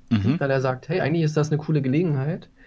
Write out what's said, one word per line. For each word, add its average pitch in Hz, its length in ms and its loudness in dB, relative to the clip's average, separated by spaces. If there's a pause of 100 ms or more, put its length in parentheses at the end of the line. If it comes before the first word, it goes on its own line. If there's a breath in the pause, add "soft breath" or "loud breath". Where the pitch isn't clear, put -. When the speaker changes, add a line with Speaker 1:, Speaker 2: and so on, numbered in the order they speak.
Speaker 1:
Mhm. 117 300 2
Speaker 2:
Weil 139 120 0
er 135 100 2
sagt, 127 280 -4
hey, 180 100 0
eigentlich 160 240 0
ist 151 140 0
das 151 140 0
eine 151 60 0
coole 151 240 0
Gelegenheit. 147 680 -2 (180 soft breath)